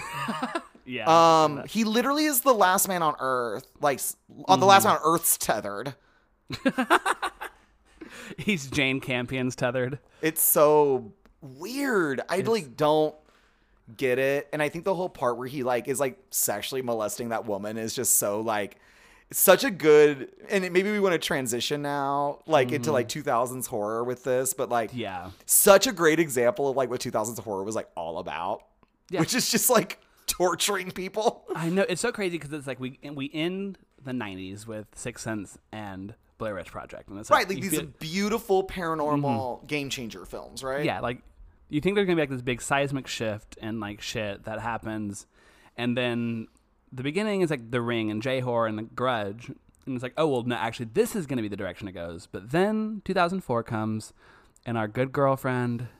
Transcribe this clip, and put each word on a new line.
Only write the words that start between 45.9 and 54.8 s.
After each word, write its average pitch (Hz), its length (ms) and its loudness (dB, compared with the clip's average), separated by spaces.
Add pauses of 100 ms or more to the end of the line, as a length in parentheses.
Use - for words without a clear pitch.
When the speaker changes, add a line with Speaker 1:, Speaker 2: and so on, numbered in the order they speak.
Speaker 1:
then 117 500 -2 (440)
the 127 120 -8
beginning 190 380 0
is, 170 80 2
like, 120 220 -6
The 123 100 0
Ring 117 280 0
and 107 120 -4
J-horror 123 460 0
and 110 100 -4
The 110 60 -6
Grudge, 117 640 -4
and - 460 -12
it's 123 80 -6
like, 123 140 -8
"Oh, 160 100 2
well, 127 160 0
no, 120 120 -2
actually, 113 380 -4
this 214 220 0
is 170 120 -4
gonna 131 140 -2
be 107 80 -2
the 101 80 -8
direction 95 300 -8
it 90 60 -12
goes." 85 380 -10
But 101 200 -12
then 214 520 0
two 190 100 -4
thousand 185 280 0
four 117 220 -2
comes, 110 500 -4 (520)
and 117 120 -2
our 110 100 -2